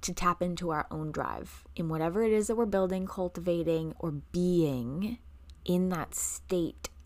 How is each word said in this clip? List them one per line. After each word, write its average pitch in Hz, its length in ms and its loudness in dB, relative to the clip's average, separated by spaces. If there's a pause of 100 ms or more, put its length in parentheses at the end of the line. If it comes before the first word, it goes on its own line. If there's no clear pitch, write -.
to 185 120 -4
tap 180 280 2
into 175 300 -2
our 151 180 0
own 156 220 -6
drive - 520 -6 (120)
in 165 140 -2
whatever 165 340 2
it 220 80 4
is 214 160 4
that 226 80 0
we're 233 100 2
building, 190 400 2
cultivating, 170 920 0
or 165 120 -2
being 165 1080 2 (460)
in 180 240 2
that 165 240 -4
state - 760 -4 (160)